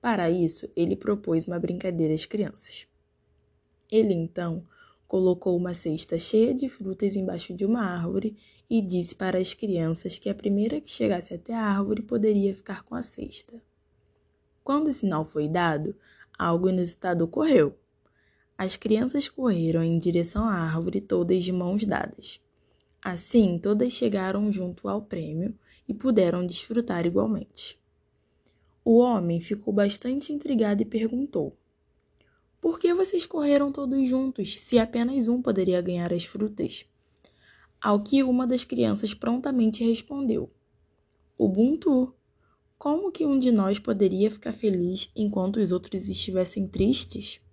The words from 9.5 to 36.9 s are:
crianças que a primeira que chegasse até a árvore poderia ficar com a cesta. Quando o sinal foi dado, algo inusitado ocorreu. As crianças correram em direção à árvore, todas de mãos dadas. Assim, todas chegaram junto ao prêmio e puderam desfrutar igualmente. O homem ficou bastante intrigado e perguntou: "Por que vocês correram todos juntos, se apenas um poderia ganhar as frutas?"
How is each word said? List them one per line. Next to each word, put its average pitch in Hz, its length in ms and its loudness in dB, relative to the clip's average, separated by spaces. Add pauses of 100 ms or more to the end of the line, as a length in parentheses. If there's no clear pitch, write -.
crianças 170 680 -2
que - 120 -6
a 196 40 -2
primeira 208 460 0
que - 100 -18
chegasse 190 440 -2
até 170 180 -10
a 226 80 -4
árvore 208 400 0
poderia 208 540 2
ficar - 280 -14
com - 120 -16
a 254 80 -6
cesta. - 580 -12 (1000)
Quando 294 260 0
o 285 40 0
sinal 170 320 0
foi 151 240 -4
dado, 165 460 0 (440)
algo 175 320 2
inusitado 175 540 0
ocorreu. 170 540 4 (760)
As 190 200 -4
crianças 254 520 0
correram 165 540 0
em 165 160 2
direção 170 480 0
à 214 80 2
árvore, 170 480 -2
todas 180 420 2
de 180 80 -2
mãos 185 320 0
dadas. - 560 -6 (640)
Assim, 180 560 2
todas 214 340 0
chegaram 202 580 0
junto 180 380 -6
ao 202 140 -4
prêmio 170 520 -6 (320)
e 240 60 -6
puderam 185 540 2
desfrutar 190 580 -4
igualmente. 196 760 -2 (1040)
O 233 140 6
homem 190 440 4
ficou 202 340 -4
bastante 240 580 0
intrigado 220 500 0
e 214 40 -2
perguntou: 220 680 -2 (1080)
"Por 330 160 0
que 349 160 2
vocês 370 320 0
correram 285 440 2
todos 269 380 0
juntos, 262 500 -2
se - 200 2
apenas 233 500 0
um 247 140 2
poderia 185 400 2
ganhar 175 320 -2
as 175 100 -2
frutas?" - 600 -6 (920)